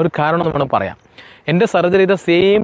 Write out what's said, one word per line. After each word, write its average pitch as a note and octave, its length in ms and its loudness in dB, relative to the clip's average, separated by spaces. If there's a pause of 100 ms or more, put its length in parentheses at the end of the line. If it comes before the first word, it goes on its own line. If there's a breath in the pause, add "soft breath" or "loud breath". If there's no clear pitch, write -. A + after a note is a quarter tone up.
ഒരു E3+ 60 -2 (100)
കാരണം D#3+ 240 0
എന്ന് D#3 100 -4
വേണം C#3+ 220 -4
പറയാം. F#2+ 200 -4 (540 loud breath)
എൻ്റെ F3+ 220 2
സർജറി F3+ 320 2
ചെയ്ത F#3+ 100 2 (140)
സെയിം G3 360 2